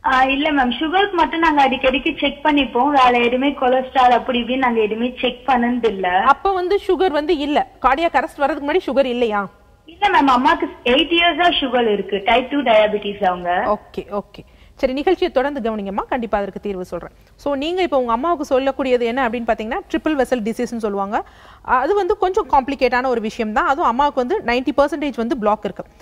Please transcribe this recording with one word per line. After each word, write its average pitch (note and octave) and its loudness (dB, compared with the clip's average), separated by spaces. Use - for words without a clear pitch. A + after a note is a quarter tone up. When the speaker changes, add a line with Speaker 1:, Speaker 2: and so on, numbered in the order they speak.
Speaker 1:
ஆ, C4 4
இல்ல C#4 0
மேம். C4+ 2
சுகருக்கு F4+ 0
மட்டும் E4 0
நாங்க D4 4
அடிக்கடிக்கு C4 0
செக் C#4+ -2
பண்ணிப்போம். C#4 2
வேற B3+ 6
எதுவுமே A#3+ 2
கொலஸ்ட்ரால் B3+ 2
அப்படி A#3+ 0
இப்படின்னு A#3+ -2
நாங்க A#3+ 0
எதுவுமே A3+ -2
செக் B3 -2
பண்ணது A#3+ 2
இல்ல. F#3+ -2
Speaker 2:
அப்ப B3 2
வந்து F#4 0
சுகர் F#4 2
வந்து D4+ 0
இல்ல, C#4 0
கார்டியாக் C#4 2
அரெஸ்ட் - -10
வர்றதுக்கு C#4+ -2
முன்னாடி F4+ 4
சுகர் C4+ 2
இல்லையா? A#3 -2
Speaker 1:
இல்ல E4+ -4
மேம், E4 4
அம்மாக்கு C4+ 2
எயிட் C4+ 2
இயர்ஸா E4+ 2
சுகர் A#3+ 0
இருக்கு, G3 -4
டைப் B3 2
டூ C#4+ -2
டயபெட்டிஸ் G#3 2
அவங்க. F3+ -2
Speaker 2:
ஓகே, - -14
ஓகே. - -10
சரி, C4 0
நிகழ்ச்சியை E4 0
தொடர்ந்து C4+ -2
கவனிங்கம்மா, G#3 -4
கண்டிப்பா A3+ -4
அதற்கு G3+ -6
தீர்வு F#3 -6
சொல்றேன். E3+ -12
So C#4+ -4
நீங்க E4 -2
இப்ப E4 0
உங்க B3 0
அம்மாவுக்கு C#4 0
சொல்லக்கூடியது C4+ 0
என்ன A#3+ 0
அப்படின்னு A#3 -6
பாத்தீங்கன்னா, A3 -2
ட்ரிபிள் D#4 -2
வெசல் B3 -2
டிசீஸ்னு A3+ -4
சொல்லுவாங்க. G#3 -4
அது C4+ 0
வந்து G4+ 0
கொஞ்சம் F#4 -2
காம்ப்ளிகேட்டான C4 2
ஒரு A#3+ 0
விஷயம் G#3+ -6
தான். D#4 2
அதுவும் F4 2
அம்மாவுக்கு C4 0
வந்து F#4+ -2
நைன்டி B3 0
பர்சன்டேஜ் C#4+ 0
வந்து A#3+ -2
பிளாக் G#3 0
இருக்கு. F#3+ -8